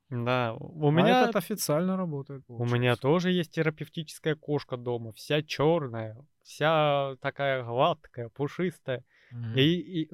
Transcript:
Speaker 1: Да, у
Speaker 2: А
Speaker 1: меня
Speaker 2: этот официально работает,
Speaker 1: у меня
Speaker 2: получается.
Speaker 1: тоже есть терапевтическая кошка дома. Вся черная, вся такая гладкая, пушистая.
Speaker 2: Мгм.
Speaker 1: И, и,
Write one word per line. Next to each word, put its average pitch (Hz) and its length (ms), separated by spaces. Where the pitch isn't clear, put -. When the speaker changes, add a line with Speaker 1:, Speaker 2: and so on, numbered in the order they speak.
Speaker 1:
Да, 120 440
у 147 340
Speaker 2:
А 147 40
Speaker 1:
меня 226 300
Speaker 2:
этот 233 120
официально 185 640
работает, 143 500
Speaker 1:
у 120 180
меня 120 60
Speaker 2:
получается. 120 320
Speaker 1:
тоже 175 300
есть 180 200
терапевтическая 156 840
кошка 143 400
дома. 120 360
Вся 151 300
черная, 131 720
вся 147 760
такая 135 440
гладкая, 123 640
пушистая. 139 760
Speaker 2:
Мгм. 117 240
Speaker 1:
И, 135 60
и, 165 520